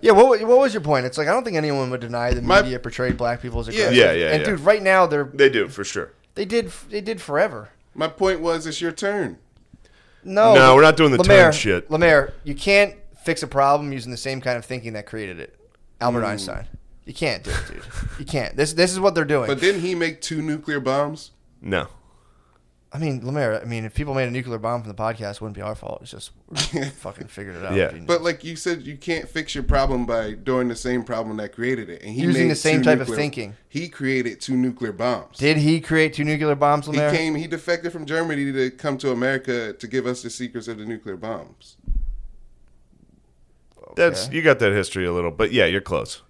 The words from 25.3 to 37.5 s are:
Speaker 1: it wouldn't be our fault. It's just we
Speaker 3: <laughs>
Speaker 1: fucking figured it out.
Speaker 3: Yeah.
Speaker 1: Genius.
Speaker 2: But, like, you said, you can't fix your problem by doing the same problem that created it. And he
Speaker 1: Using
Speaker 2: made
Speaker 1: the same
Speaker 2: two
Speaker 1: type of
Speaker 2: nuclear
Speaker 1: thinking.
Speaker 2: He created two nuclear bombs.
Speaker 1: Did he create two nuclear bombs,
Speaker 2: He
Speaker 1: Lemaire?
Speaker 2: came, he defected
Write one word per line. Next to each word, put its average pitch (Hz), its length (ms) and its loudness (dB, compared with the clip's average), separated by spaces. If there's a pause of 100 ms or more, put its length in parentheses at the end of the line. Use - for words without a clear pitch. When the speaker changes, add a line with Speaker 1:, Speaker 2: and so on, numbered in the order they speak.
Speaker 1:
it - 60 -16
wouldn't 104 140 -12
be 98 40 -14
our 104 140 -8
fault. - 260 -12
It's - 100 -20
just - 200 -18 (420)
we 147 120 -4
Speaker 3:
<laughs> - 0 -
Speaker 1:
fucking - 420 -14
figured 98 300 -16
it 90 100 -12
out. 92 80 -6
Speaker 3:
Yeah. 95 160 2
Speaker 1:
Genius. 82 160 -16
Speaker 2:
But, 170 160 0
like, 165 220 -6
you 165 120 -12
said, 156 300 -6
you 143 100 -14
can't 165 320 -8
fix - 260 -8
your 139 100 -6
problem 135 420 2
by 113 260 -4
doing 127 360 -2
the 117 80 -4
same 123 280 -4
problem 113 320 -6
that 104 160 -10
created 113 380 -6
it. 85 120 -14
And 104 120 -14
he 127 80 -4
Speaker 1:
Using 175 220 2
Speaker 2:
made - 80 2
Speaker 1:
the 143 40 -2
same 156 220 2
Speaker 2:
two 131 60 0
Speaker 1:
type 151 160 6
of 123 80 -6
Speaker 2:
nuclear 113 100 -4
Speaker 1:
thinking. 127 380 -6 (120)
Speaker 2:
He 160 220 -10
created 127 500 -4
two 131 160 -4
nuclear 123 360 -4
bombs. 117 440 -6
Speaker 1:
Did 151 220 2
he 151 220 2
create 156 340 0
two 147 100 -4
nuclear 151 300 0
bombs, 143 320 0
Speaker 2:
He 151 60 -8
Speaker 1:
Lemaire? 147 180 0
Speaker 2:
came, 160 240 0
he 160 120 -6
defected 165 460 -6